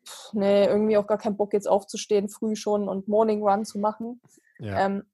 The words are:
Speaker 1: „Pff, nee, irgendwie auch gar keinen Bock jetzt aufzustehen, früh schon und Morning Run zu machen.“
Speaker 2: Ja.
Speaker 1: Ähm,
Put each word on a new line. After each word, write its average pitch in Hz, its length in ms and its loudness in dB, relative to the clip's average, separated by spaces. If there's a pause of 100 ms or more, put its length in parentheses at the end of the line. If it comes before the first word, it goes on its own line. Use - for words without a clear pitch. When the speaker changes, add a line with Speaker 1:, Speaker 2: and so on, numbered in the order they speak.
Speaker 1:
„Pff, - 260 -16
nee, 202 320 4
irgendwie 214 320 2
auch 208 100 2
gar 208 120 0
keinen 208 180 -4
Bock 208 160 -2
jetzt 202 160 -2
aufzustehen, 208 600 0
früh 220 280 -4
schon 208 320 -2
und 190 200 -6
Morning 214 380 2
Run 202 180 2
zu 214 140 -10
machen.“ 220 420 -4 (380)
Speaker 2:
Ja. 107 280 -2
Speaker 1:
Ähm, 196 280 -4